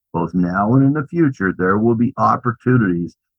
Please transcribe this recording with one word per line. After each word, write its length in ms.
both 220
now 400
and 100
in 100
the 120
future, 500
there 220
will 160
be 220
opportunities 1000